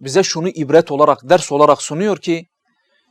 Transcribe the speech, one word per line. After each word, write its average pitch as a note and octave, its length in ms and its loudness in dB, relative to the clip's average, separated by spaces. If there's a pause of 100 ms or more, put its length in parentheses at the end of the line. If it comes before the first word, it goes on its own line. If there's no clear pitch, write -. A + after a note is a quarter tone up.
bize C3+ 220 0
şunu E3+ 260 -6
ibret D#3 420 0
olarak, C#3+ 280 2 (100)
ders E3 240 0
olarak D3 300 2
sunuyor F#3 340 -4
ki, E3+ 300 -6 (640)